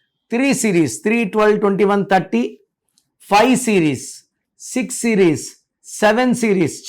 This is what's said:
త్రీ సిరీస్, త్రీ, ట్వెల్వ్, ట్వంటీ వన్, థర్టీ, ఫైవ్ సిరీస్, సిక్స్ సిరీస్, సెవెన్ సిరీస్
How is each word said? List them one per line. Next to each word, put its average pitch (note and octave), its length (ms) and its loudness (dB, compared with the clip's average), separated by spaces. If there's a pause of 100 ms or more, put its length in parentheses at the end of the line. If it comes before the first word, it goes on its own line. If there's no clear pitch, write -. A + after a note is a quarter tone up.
(320)
త్రీ C4 220 0
సిరీస్, F3 480 0
త్రీ, A3 220 0
ట్వెల్వ్, G#3+ 360 2
ట్వంటీ G3+ 240 0
వన్, G3+ 200 0
థర్టీ, G3 380 0 (880)
ఫైవ్ A3+ 280 4
సిరీస్, E3 480 0 (540)
సిక్స్ - 400 -8
సిరీస్, G3+ 440 2 (420)
సెవెన్ A#3 480 0
సిరీస్ F#3+ 420 0 (120)